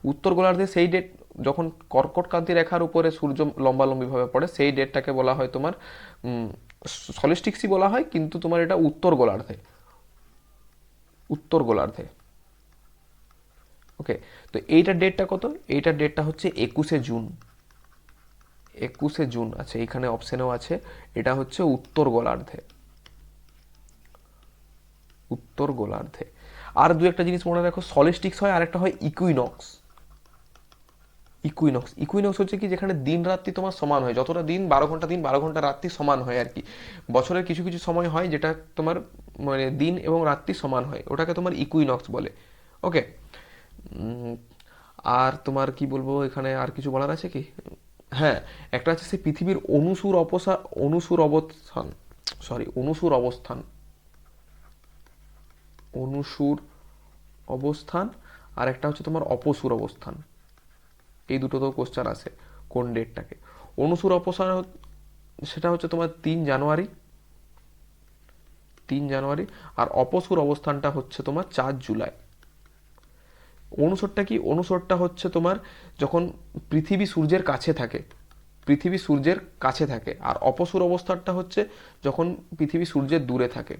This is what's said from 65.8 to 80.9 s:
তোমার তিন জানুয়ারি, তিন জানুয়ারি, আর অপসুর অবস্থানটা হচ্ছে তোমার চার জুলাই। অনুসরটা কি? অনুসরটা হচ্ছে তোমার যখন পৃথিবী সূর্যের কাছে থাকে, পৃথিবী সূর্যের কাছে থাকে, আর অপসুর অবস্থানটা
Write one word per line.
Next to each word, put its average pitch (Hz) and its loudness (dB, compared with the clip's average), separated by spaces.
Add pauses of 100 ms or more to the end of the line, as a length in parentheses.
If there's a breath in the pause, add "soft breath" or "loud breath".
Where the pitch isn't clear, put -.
তোমার 170 0 (140)
তিন 160 0
জানুয়ারি, 147 2 (2000)
তিন 143 -2
জানুয়ারি, 139 -2 (300 loud breath)
আর 117 2
অপসুর 175 2
অবস্থানটা 143 0
হচ্ছে 143 -8
তোমার 151 -4
চার 135 -2
জুলাই। 110 -4 (1700 soft breath)
অনুসরটা 196 0
কি? 220 -2
অনুসরটা 180 0
হচ্ছে 175 -2
তোমার 170 2 (420 loud breath)
যখন 170 0 (380)
পৃথিবী 185 2
সূর্যের 170 2
কাছে 151 0
থাকে, - -4 (640)
পৃথিবী 175 4
সূর্যের 151 2 (240)
কাছে 131 2
থাকে, 123 -6
আর - -2
অপসুর 175 2
অবস্থানটা 180 0